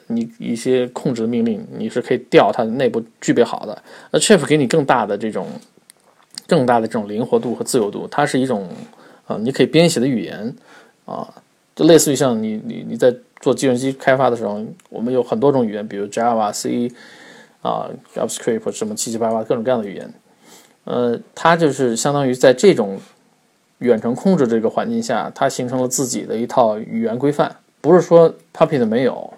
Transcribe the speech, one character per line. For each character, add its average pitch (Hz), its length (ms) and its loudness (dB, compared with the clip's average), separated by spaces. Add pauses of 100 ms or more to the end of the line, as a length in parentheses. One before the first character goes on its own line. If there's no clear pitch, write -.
你， 117 200 -4 (100)
一 120 160 -6
些 123 340 0
控 127 260 -4
制 117 80 -4
的 113 60 -2
命 120 160 0
令， 110 220 -4 (120)
你 110 100 -6
是 120 140 -4
可 - 100 -2
以 123 60 2 (100)
调 117 240 6
它 - 100 -2
的 113 80 -2
内 123 200 0
部 113 120 -4 (200)
具 156 100 0
备 123 100 4
好 - 220 -2
的。 - 180 -12 (280)
那 151 80 0
Chef 160 260 4
给 147 120 2
你 139 100 2
更 147 180 2
大 117 220 2
的 101 100 -2
这 110 140 -6
种， 95 160 -6 (1000)
更 147 200 2
大 120 120 4
的 110 80 0
这 - 60 -8
种 107 160 -4
灵 107 160 -4
活 113 140 0
度 117 160 -2
和 113 100 -6
自 127 140 0
由 101 120 0
度， 87 200 -10
它 147 160 0
是 139 120 -2
一 127 60 2
种， 104 240 -4 (600)
呃， 101 100 -4
你 113 120 -2
可 135 120 0
以 120 40 6
编 165 220 4
写 123 100 0
的 120 80 2
语 113 180 -2
言， 87 300 -10 (520)
啊， - 200 -10 (480)
就 156 120 2
类 160 100 10
似 151 160 4
于 131 40 0
像 120 260 0
你， 110 220 -4
你， 113 240 -10
你 113 80 -8
在 123 180 4 (260)
做 131 140 2
计 139 120 -2
算 123 100 2
机 135 160 -2
开 135 240 2
发 131 120 2
的 120 80 0
时 110 80 -8
候， 104 160 -4 (300)
我 - 100 -12
们 123 140 -2
有 123 80 2
很 120 160 -2
多 139 140 4
种 131 120 2
语 104 80 -4
言， 104 140 -6
比 104 100 -10
如 101 120 -6
Java、 113 440 0
C， 123 380 -4 (720)
啊， 55 260 -4 (260)
JavaScript 110 580 -4
什 - 140 -6
么 107 80 -8
七 117 160 -8
七 113 80 -6
八 113 120 -2
八 113 120 -2
各 120 120 -2
种 117 100 -4
各 127 60 -2
样 120 100 0
的 101 80 -8
语 90 60 -12
言。 - 180 -14 (720)
呃， 120 340 -2 (160)
它 170 220 2
就 160 160 2
是 123 240 0
相 143 180 -2
当 139 140 0
于 123 60 0
在 127 180 6
这 165 220 6
种 101 240 -2 (800)
远 117 220 2
程 117 140 -2
控 190 220 2
制 131 120 2
这 113 120 0
个 110 100 0
环 104 180 -4
境 117 140 -2
下， 104 320 -4
它 139 140 0
形 127 200 -4
成 127 140 -2
了 127 40 0
自 127 200 -2
己 120 160 -6
的 110 140 -6
一 117 100 -4
套 110 320 2
语 113 240 -6
言 113 160 -2
规 139 120 0
范。 147 240 -2 (260)
不 160 140 4
是 175 60 8
说 165 320 6 (220)
Puppet 151 320 2
没 117 160 0
有， - 360 -2